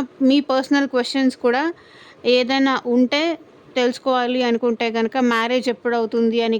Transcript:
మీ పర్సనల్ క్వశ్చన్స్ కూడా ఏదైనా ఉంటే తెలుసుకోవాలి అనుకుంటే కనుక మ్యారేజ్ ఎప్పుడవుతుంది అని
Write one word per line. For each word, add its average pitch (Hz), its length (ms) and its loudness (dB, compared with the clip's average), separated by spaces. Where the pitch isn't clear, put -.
మీ 285 100 4
పర్సనల్ 269 440 0
క్వశ్చన్స్ 254 500 -2
కూడా 254 180 2
ఏదైనా 269 360 2
ఉంటే 254 260 2
తెలుసుకోవాలి 254 720 0
అనుకుంటే 233 480 0
కనుక 226 220 -2
మ్యారేజ్ 233 400 0
ఎప్పుడవుతుంది 233 760 -2
అని 226 140 0